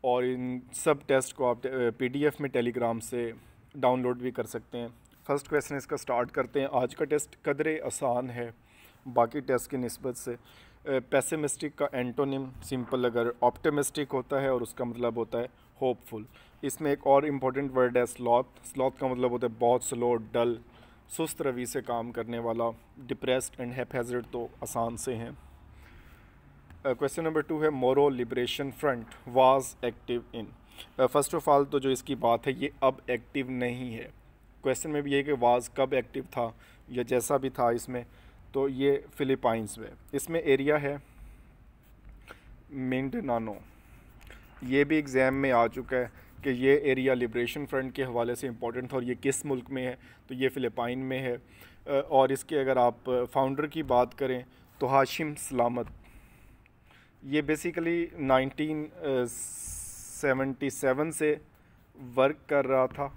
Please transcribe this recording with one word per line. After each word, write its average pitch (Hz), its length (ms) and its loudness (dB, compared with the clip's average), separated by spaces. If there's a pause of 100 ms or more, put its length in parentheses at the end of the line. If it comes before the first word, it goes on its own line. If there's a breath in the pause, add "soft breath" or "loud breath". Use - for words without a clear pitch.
और 127 220 10
इन 127 380 -2 (100)
सब 147 340 4
टेस्ट 135 280 2
को 135 100 0
आप, 123 220 2
अ, 123 240 2
पीडीएफ़ 139 520 0
में 135 60 -2
Telegram 117 500 0
से 117 340 -6 (440 soft breath)
डाउनलोड 127 400 2
भी 123 140 -6
कर 120 120 -6
सकते - 340 -10
हैं। 117 160 -8 (340)
फर्स्ट 143 200 -2
क्वेश्चन 147 300 -2
इसका 135 200 -6
स्टार्ट 120 340 -2
करते 135 300 -2
हैं। 135 120 -2
आज 123 200 0
का 156 120 -2
टेस्ट 147 300 -4 (100)
कदरे 156 340 0
आसान 127 500 -2
है 117 240 -8 (540 soft breath)
बाकी 123 340 2
टेस्ट 127 300 0
की 135 60 -4
निस्बत 123 380 -6
से। - 180 -10
अ, 120 40 -10 (500 loud breath)
पेसिमिस्टिक 143 880 -2
का 143 180 -2
एंटोनिम 131 580 -2
सिंपल 127 540 -4
अगर 120 280 0 (100)
ऑप्टिमिस्टिक 143 680 0
होता 135 300 -2
है 135 120 0
और 120 100 0
उसका 123 220 -6
मतलब 120 320 -2
होता 117 200 -4
है - 300 -8 (140)
होपफुल। 117 440 -4 (380 loud breath)
इसमें 143 280 -2
एक 143 160 -2
और 139 180 6
इंपॉर्टेंट 135 460 -2
वर्ड 127 260 4
है 123 80 4
स्लॉथ। 120 380 2
स्लॉथ - 480 -4
का 135 160 -6
मतलब 123 240 0
होता 120 160 -2
है 113 60 -4
बहुत 120 300 2
स्लो, 120 320 0
डल, 117 440 0 (500 loud breath)
सुस्त - 320 -6
रवि 127 240 -2
से 127 160 -6
काम 117 300 -4
करने 117 280 -6
वाला। 117 320 0 (280)
डिप्रेस्ड 127 560 -2
and 123 240 -8
haphazard 123 520 -4
तो 120 180 -6 (140)
आसान 117 320 -4
से 123 180 -6
हैं। 117 240 -8 (1500 loud breath)
अ, 131 80 0
क्वेश्चन 143 300 -4
नंबर 160 180 0
टू 151 180 -4
है, 156 100 2
मोरो 139 400 4
लिबरेशन 123 600 -4
फ्रंट 123 340 -2 (320)
was 131 260 8 (200)
active 120 380 -4 (140)
in। 110 100 -8 (540 loud breath)
अ, 131 60 6
first 143 240 2
of 165 180 -4
all 143 220 6
तो 143 100 0
जो 135 100 0
इसकी 131 260 -2
बात 117 320 2
है 131 120 -4
ये 139 120 -4 (120)
अब 131 260 2
एक्टिव 127 400 -4
नहीं 123 440 -6
है। - 200 -12 (500)
क्वेश्चन 165 260 -2
में 147 140 -2
भी 143 80 -4
ये 139 120 2
कि 147 100 0
was 120 440 4
कब 135 160 0
एक्टिव 131 320 -2
था 117 300 -4 (340 loud breath)
या 123 140 -4
जैसा 127 340 2
भी 135 120 4
था 120 220 2
इसमें, 120 340 -4 (480 soft breath)
तो 139 160 2
ये 139 440 2
फिलीपाइंस 120 640 0
में। 107 120 -14 (220)
इसमें 165 300 -4
एरिया 143 340 4
है 143 240 -4 (1700 loud breath)
मिंडनानो, 127 840 -2 (1080 loud breath)
ये 135 220 4
भी 156 120 2
एग्जाम 131 360 2
में 135 180 0
आ 117 160 6
चुका 127 300 -4
है 120 140 -2 (320 loud breath)
कि 139 60 0
ये 131 360 4
एरिया 131 280 2
लिबरेशन 120 520 -2
फ्रंट 131 280 -4
के 139 100 -4
हवाले 120 320 -2
से 135 120 -8
इंपॉर्टेंट 123 460 -6
था 135 40 -2
और 123 60 -2
ये 123 120 -2
किस 135 300 -2
मुल्क 131 240 -4
में 131 140 -6
है, 127 160 -6 (300 loud breath)
तो 131 60 -10
ये 131 140 0
फिलिपाइन 123 500 -4
में 131 200 -6
है। 123 180 -4
अ, - 720 -6
और 135 200 6
इसके 135 240 -4
अगर 135 220 2
आप 123 320 2
फाउंडर 135 580 0
की 156 160 -6
बात 123 300 4
करें 123 320 -4 (340 soft breath)
तो 131 80 0
हाशिम 139 480 2
सलामत, 120 520 0 (1400 soft breath)
ये 147 180 0
basically 170 640 -2 (120)
नाइनटीन, 143 640 0
अ, 151 60 -18 (340)
सेवेंटी - 1400 -4
सेवन 139 420 0
से 151 300 -2 (580 soft breath)
वर्क 131 380 2 (120)
कर 143 160 2
रहा 131 220 2
था 143 300 -6